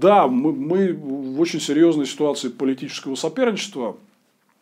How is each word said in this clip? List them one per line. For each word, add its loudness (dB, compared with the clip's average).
да, 6
мы, 0
мы 0
в -6
очень 0
серьезной 4
ситуации -2
политического -6
соперничества, -4